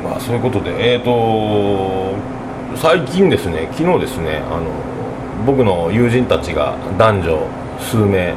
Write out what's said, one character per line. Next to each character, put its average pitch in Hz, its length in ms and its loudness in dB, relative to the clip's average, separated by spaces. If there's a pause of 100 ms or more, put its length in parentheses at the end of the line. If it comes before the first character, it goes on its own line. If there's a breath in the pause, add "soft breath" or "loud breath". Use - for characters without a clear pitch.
ま - 120 -4
あ、 - 40 -6
そ 117 120 -4
う 120 40 2
い - 20 0
う 110 40 0
こ 123 80 2
と 101 100 0
で、 110 340 2
え - 20 2
ー 120 80 -2
と、 104 1080 2 (640)
最 165 260 4
近 175 280 4
で - 80 4
す - 80 -2
ね、 80 260 -4
昨 175 220 2
日 135 60 2
で 80 60 -2
す - 120 -6
ね、 78 320 -4
あ 80 60 -4
の、 82 100 -4 (800)
僕 131 180 4
の 87 280 2
友 120 180 4
人 123 160 2
た - 120 0
ち 85 160 -6
が 73 200 0 (240)
男 107 240 4
女 82 160 0 (400)
数 - 180 -4
名 95 400 2